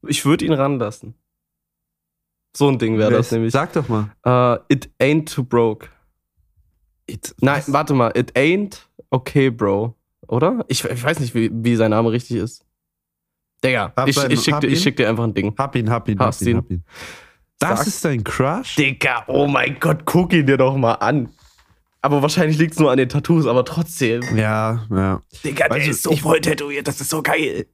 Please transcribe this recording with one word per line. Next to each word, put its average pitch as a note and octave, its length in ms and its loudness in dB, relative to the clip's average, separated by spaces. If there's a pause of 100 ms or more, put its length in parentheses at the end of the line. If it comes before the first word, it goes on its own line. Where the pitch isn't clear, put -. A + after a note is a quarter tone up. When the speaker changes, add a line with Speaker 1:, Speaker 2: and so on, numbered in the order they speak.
Speaker 1:
ich - 180 -4
würd C#3+ 180 2
ihn - 100 0
ranlassen. C3+ 600 -2 (1400)
So C#3+ 120 4
ein C3+ 100 2
Ding A2+ 200 0
wär G#2+ 120 4
Speaker 2:
Wer - 80 4
Speaker 1:
das - 80 2
Speaker 2:
ist? - 60 -4
Speaker 1:
nämlich. A2+ 200 0
Speaker 2:
Sag C#3 200 0
doch D3+ 160 -2
mal. G#2+ 220 -2 (140)
Speaker 1:
Äh, B2 500 2
It C3 160 -8 (100)
Ain't D3+ 340 0
Too C3 100 -4
Broke. A#2 440 0 (1160)
Speaker 2:
It, - 340 -14
Speaker 1:
Nein, C#3 180 2
Speaker 2:
was? D3 140 -6
Speaker 1:
warte D3 220 2
mal. A#2+ 220 2
It A#2+ 200 -2
Ain't F3+ 440 0 (300)
Okay, C3+ 400 2
Bro. A2 440 -2 (320)
Oder? E3+ 420 0
Ich, - 160 -2
ich A#2+ 200 -6
weiß D#3 160 0
nicht, A#2+ 140 -4
wie, A2+ 180 0
wie A#2 240 0
sein A2 140 2
Name A2+ 200 2
richtig A#2+ 280 -4
ist. G#2+ 260 -8 (1000)
Digga, A#2+ 340 0
Speaker 2:
Hab C3 120 0
Speaker 1:
ich, C3+ 80 2
Speaker 2:
seinen, C#3 160 0
Speaker 1:
ich D3+ 100 0
schick D#3 120 2
Speaker 2:
hab D3 80 -2
Speaker 1:
dir, D3 60 0
ich C#3 100 2
Speaker 2:
ihn. F3 40 -2
Speaker 1:
schick F#3+ 140 0
dir A2 120 2
einfach A2+ 160 0
ein A2+ 100 -2
Ding. G#2 220 -2
Speaker 2:
Hab C3 200 -4
ihn, A2 140 -2
hab A#2 180 -2
ihn, G#2 100 -2
Speaker 1:
Hast A#2 220 0
Speaker 2:
hab G#2+ 60 -2
ihn, A#2+ 60 2
Speaker 1:
ihn? A2 40 2
Speaker 2:
hab - 140 -4
ihn. F2 140 -6 (760)
Das E3+ 220 0
Speaker 1:
Sag. - 60 0
Speaker 2:
ist - 180 -6
dein C3 200 0
Crush? D#3+ 520 -2
Speaker 1:
Digga, C3+ 500 0
oh C#3+ 200 0
mein C3+ 340 -2
Gott, D#3 240 0
guck F3+ 280 2
ihn D#3 140 4
dir C3+ 100 4
doch C3 200 2
mal A#2 180 2
an. A#2+ 340 0 (760)
Aber C#3+ 160 2
wahrscheinlich D#3 380 2
liegt's D#3+ 200 0
nur D3+ 120 6
an C3 80 4
den B2+ 100 2
Tattoos, D3+ 380 2
aber B2 180 2
trotzdem. A#2+ 580 -2 (140)
Speaker 2:
Ja, A2 540 0
ja. F#2+ 320 0 (200)
Speaker 1:
Digga, C#3+ 260 -2
der A#2+ 100 0
Speaker 2:
Weißt C#3+ 80 -2
du, D#3 40 0
Speaker 1:
ist - 120 -4
so - 100 -2
Speaker 2:
ich D3+ 80 0
Speaker 1:
voll D#3 220 2
tätowiert, C#3+ 440 -4
das C#3+ 140 -6
ist C3+ 80 -8
so D#3+ 140 -4
geil. D3 520 -2